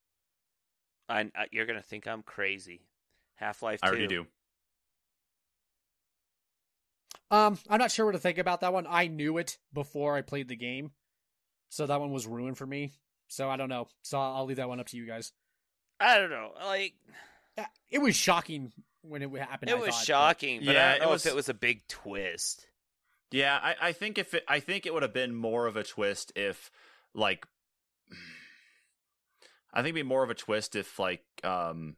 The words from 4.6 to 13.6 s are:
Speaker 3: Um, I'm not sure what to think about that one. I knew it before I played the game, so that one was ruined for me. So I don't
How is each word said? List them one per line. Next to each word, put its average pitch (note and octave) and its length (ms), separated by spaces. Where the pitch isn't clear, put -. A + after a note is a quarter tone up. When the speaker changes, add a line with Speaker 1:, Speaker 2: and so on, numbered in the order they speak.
Speaker 3:
Um, G#3+ 220
I'm G#3 100
not A#3+ 140
sure A3 140
what G#3 60
to F3 60
think F3+ 200
about F3+ 220
that F3+ 120
one. F3+ 160
I F3 180
knew D#3+ 320
it E3+ 200
before C#3+ 440
I C#3 60
played C#3 260
the B2 80
game, C3 340
so - 180
that C#3+ 140
one C#3+ 120
was B2+ 140
ruined B2 320
for C#3 80
me. C#3 260
So C3+ 200
I C3+ 80
don't C3 120